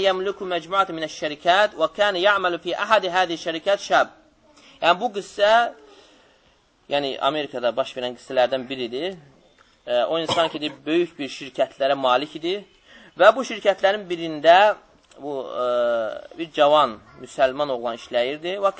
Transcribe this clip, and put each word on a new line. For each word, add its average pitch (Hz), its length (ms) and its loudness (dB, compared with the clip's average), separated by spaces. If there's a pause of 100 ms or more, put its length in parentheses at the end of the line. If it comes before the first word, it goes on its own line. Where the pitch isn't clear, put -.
yəmliku 190 380 -2
məcmuatı 180 520 -2
minəş 156 240 -8
şərikət 175 500 2 (100)
və 160 160 2
kənə 202 220 0
ya'malu 185 400 2
fi 170 140 -8
əhədi 202 440 0
hədi 180 200 0
şərikət 175 520 -4
şəb." 143 200 2 (760)
Yəni, 175 180 2
bu 240 160 -2
qissə, 214 560 2 (1160)
yəni, 139 300 -4
Amerikada 135 560 -2
baş 131 200 -4
verən 123 220 -6
qissələrdən 127 500 -2
biridir. 135 480 -8 (720)
E, 120 180 0
o 160 140 -2
insan 165 300 0
ki, 156 120 -10
deyir, 147 140 -8 (120)
böyük 170 320 -2
bir 139 100 -8
şirkətlərə 139 680 -4
malik 135 400 0
idi 180 280 -6 (540)
və 202 160 8
bu 262 80 -4
şirkətlərin 208 640 0
birində 170 720 4 (420)
bu, 143 140 -10 (100)
e, 110 220 -6 (760)
bir 165 140 -10
cavan 143 460 4 (240)
müsəlman 135 520 0
oğlan 117 220 -6
işləyirdi. 139 560 -4 (100)
"Və 196 180 2